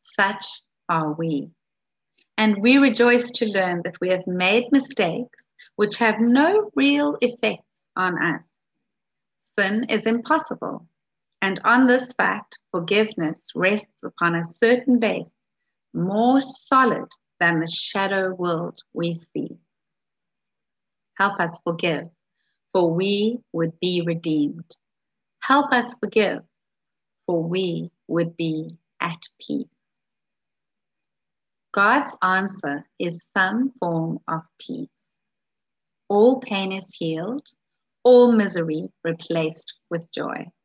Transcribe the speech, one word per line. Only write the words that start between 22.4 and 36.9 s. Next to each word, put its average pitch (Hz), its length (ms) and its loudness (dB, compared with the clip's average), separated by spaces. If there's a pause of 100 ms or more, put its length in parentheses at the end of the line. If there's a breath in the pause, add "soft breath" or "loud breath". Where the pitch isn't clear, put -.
for 170 200 2
we 202 460 0 (140)
would 165 260 -2
be 180 260 -2
redeemed. 165 680 -4 (680)
Help 285 300 2
us 240 320 -2
forgive, 208 380 0 (840)
for 170 160 0
we 170 500 -4 (180)
would 165 260 -2
be 165 420 -6 (220)
at 165 240 -8 (160)
peace. - 280 -8 (2000)
God's 233 500 2
answer 185 600 -2 (160)
is 170 260 -6 (120)
some 220 420 0
form 165 480 -4
of 165 140 -6 (180)
peace. - 300 -12 (1200)
All 240 320 4
pain 190 320 -6
is 190 200 -10